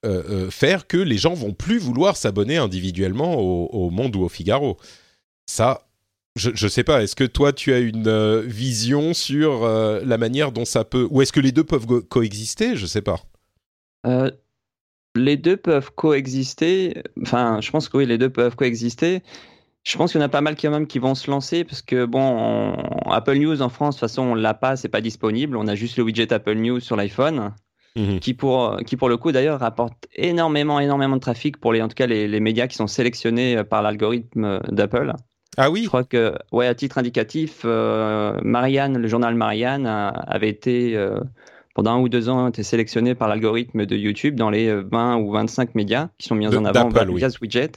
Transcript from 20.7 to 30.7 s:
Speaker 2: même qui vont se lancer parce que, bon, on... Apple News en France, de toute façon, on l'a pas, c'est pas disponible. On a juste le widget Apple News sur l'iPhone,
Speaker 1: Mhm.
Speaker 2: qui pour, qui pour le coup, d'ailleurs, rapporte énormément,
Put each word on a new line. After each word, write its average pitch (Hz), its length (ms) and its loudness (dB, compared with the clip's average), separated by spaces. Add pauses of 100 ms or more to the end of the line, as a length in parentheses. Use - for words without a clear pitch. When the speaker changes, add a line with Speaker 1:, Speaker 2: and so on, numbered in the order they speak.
Speaker 2:
même 151 160 0
qui - 120 -4
vont 131 160 2
se 131 160 -6
lancer 139 340 0
parce - 180 -14
que, 123 220 0
bon, 120 160 0
on... 113 880 -2
Apple 113 260 2
News 147 240 2
en 127 80 0
France, 143 280 -2
de - 40 -10
toute 113 80 -2
façon, 131 140 -4
on 123 120 0
l'a 110 200 2
pas, 131 220 -2
c'est - 120 -8
pas 110 120 0
disponible. 113 560 -2
On 107 120 -2
a 104 60 0
juste 117 220 -6
le 120 80 2
widget 113 280 0
Apple 107 220 0
News 117 260 0
sur 120 160 -4
l'iPhone, 107 560 -2 (440)
Speaker 1:
Mhm. 101 240 0
Speaker 2:
qui 123 140 -4
pour, 123 420 0 (100)
qui 135 100 -4
pour 131 120 2
le 120 80 4
coup, 147 160 -2
d'ailleurs, 135 260 2
rapporte 117 560 -4
énormément, 151 640 0